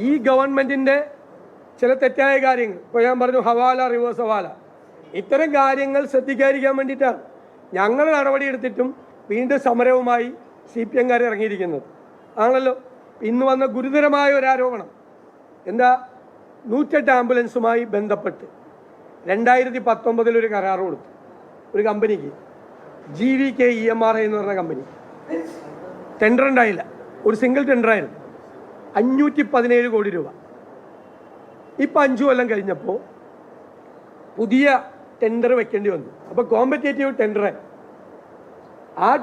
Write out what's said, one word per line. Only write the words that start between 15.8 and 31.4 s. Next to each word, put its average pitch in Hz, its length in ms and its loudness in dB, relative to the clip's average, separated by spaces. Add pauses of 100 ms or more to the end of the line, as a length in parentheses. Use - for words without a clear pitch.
നൂറ്റെട്ട് 285 460 0
ആംബുലൻസുമായി 240 640 0 (120)
ബന്ധപ്പെട്ട് 202 520 -4 (840)
രണ്ടായിരത്തി 247 580 2
പത്തൊമ്പതിൽ 226 520 0
ഒരു 226 140 -2
കരാർ 190 300 -2
കൊടുത്തു 165 240 -8 (640)
ഒരു 208 140 0
കമ്പനിക്ക്, 208 420 -2 (840)
ജി 233 140 0 (100)
വി 277 80 0 (100)
കെ 247 100 4 (120)
ഇ - 20 -4 (120)
എം 226 140 -4
ആർ 220 120 2
ഐ - 60 0
എന്ന് 214 120 -2
പറഞ്ഞ 202 220 -4
കമ്പനി. 165 220 -6 (1400)
ടെൻഡർ 240 300 4
ഉണ്ടായില്ല, 233 320 2 (440)
ഒരു 214 160 2
സിംഗിൾ 262 280 2
ടെൻഡർ 233 240 2
ആയിരുന്നു, 160 220 -4 (840)
അഞ്ഞൂറ്റി 285 420 0 (100)
പതിനേഴ് 240 420 2
കോടി 202 220 0
രൂപ. 147 120 -6 (1600)